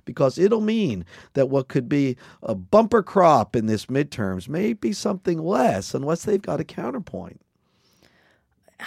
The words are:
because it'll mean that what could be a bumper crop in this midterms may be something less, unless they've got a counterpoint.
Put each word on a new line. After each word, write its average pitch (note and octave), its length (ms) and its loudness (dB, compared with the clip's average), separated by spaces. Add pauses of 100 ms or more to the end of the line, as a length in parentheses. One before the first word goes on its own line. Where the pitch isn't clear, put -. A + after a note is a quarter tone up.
because B2+ 340 -2
it'll G#3+ 240 2
mean G3 440 -2 (280)
that C3 160 2
what C3+ 200 0
could B2 180 -2
be C#3+ 300 0 (260)
a G#2+ 120 -4
bumper G#3 480 2
crop D3+ 520 4
in A2 120 0
this G#2+ 180 -2
midterms A2+ 640 -4
may G3+ 240 -2
be G#3+ 180 -4
something F#3 500 -4
less, E3 520 -2
unless C#3+ 320 -4
they've G3+ 160 0
got E3 180 -6
a D#3+ 60 -6
counterpoint. E3+ 760 -10 (1500)